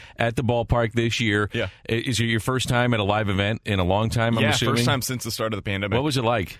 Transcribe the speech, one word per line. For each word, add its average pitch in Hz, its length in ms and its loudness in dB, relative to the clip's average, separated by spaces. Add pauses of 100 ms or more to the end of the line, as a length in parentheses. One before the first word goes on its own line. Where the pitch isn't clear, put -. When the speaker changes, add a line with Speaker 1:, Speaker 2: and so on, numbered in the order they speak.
(180)
Speaker 1:
at 117 180 0
the 139 60 -2
ballpark 117 520 0
this 117 260 0
year. 104 320 2
Speaker 2:
Yeah. 110 160 -2 (180)
Speaker 1:
I-, - 100 -2
is 117 220 -2
it 117 60 0
your 113 160 0
first 127 260 -2
time 123 280 2
at 107 60 2
a 101 40 2
live 104 240 2
event 101 380 0
in 101 120 0
a 90 60 2
long 101 240 2
time, 117 300 0
I'm - 60 2
Speaker 2:
Yeah, - 80 2
Speaker 1:
assuming? 120 240 0
Speaker 2:
first 120 100 2
time 131 160 0
since 127 220 -6
the 117 60 -6
start 110 220 -4
of 101 60 -4
the 92 40 -10
pandemic. 101 320 -2
Speaker 1:
What 131 100 2
was 143 120 -2
it 127 80 -2
like? 113 360 0